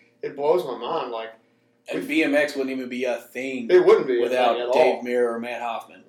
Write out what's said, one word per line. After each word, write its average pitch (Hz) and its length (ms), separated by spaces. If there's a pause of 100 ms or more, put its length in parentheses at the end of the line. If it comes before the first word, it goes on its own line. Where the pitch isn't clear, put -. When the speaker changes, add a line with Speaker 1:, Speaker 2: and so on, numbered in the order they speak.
(220)
Speaker 1:
it 143 140
blows 156 300
my 120 120
mind. 127 340
Like, 113 220 (580)
Speaker 2:
And - 100
Speaker 1:
we 135 60
Speaker 2:
B 156 160
M 143 120
X 143 200
wouldn't 131 200
even 127 140
be 123 160
a 120 120
thing 127 540
Speaker 1:
It 180 140
wouldn't 180 220
be 123 120
a 120 40
Speaker 2:
without 120 340
Speaker 1:
thing 123 100
at 127 60
Speaker 2:
Dave 156 240
Speaker 1:
all. 120 60
Speaker 2:
Mirra 123 320
or 117 40
Matt 117 220
Hoffman. 110 480